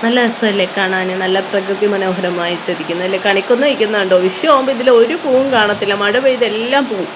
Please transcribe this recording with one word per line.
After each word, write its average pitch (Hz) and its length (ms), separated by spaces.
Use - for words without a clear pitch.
നല്ല 240 220
രസമല്ലേ 208 400
കാണാന്? 185 440
നല്ല 185 180
പ്രകൃതി 196 460
മനോഹരമായിട്ടിരിക്കുന്നു 180 1160
അല്ലേ? 185 220
കണിക്കൊന്ന 208 400
നിൽക്കുന്നുണ്ടോ? 208 520
വിഷു 185 300
ആവുമ്പോ 269 260
ഇതിൽ 247 160
ഒരു 240 240
പൂവും 269 380
കാണത്തില്ല, 208 420
മഴ 202 260
പെയ്ത് 254 260
എല്ലാം 233 440
പൂവും. 196 260